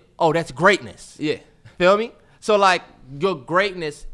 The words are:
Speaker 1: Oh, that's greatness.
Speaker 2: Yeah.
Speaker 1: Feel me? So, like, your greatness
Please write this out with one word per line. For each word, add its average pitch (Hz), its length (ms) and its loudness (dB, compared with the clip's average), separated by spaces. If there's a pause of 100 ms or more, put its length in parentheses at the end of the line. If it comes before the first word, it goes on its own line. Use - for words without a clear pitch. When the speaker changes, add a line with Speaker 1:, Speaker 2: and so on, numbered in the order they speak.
(180)
Speaker 1:
Oh, 160 140 2
that's 160 200 -4
greatness. 143 680 0
Speaker 2:
Yeah. 147 200 -6 (380)
Speaker 1:
Feel 180 200 4
me? 226 160 -4 (260)
So, 208 180 0
like, 185 260 4 (360)
your 185 160 -2
greatness 170 800 -6